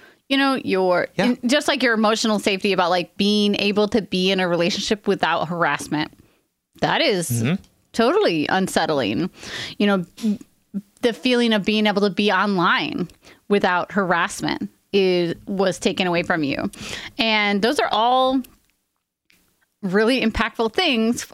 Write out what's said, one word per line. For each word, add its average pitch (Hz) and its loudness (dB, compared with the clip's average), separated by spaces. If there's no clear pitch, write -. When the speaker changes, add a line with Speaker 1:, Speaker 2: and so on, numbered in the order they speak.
Speaker 1:
You 269 2
know, 269 2
your, 185 0
Speaker 2:
Yeah. 180 2
Speaker 1:
in, 240 0
just 285 2
like 277 -2
your 240 2
emotional 220 0
safety 196 0
about, 180 2
like, 180 -2
being 208 2
able 202 0
to 214 0
be 185 -2
in 190 0
a 185 0
relationship 185 -2
without 170 0
harassment. 151 -2
That 170 0
is 202 0
Speaker 2:
Mm-hmm. 120 0
Speaker 1:
totally 240 2
unsettling. 160 0
You 202 2
know, 196 2
the 233 2
feeling 240 0
of 208 0
being 214 0
able 202 0
to 202 2
be 208 0
online 185 0
without 196 0
harassment 180 -2
is, 180 2
was 190 -2
taken 196 -2
away 175 0
from 170 -2
you. 143 -4
And 208 2
those 247 2
are 403 0
all 254 2
really 214 2
impactful 226 -2
things 240 0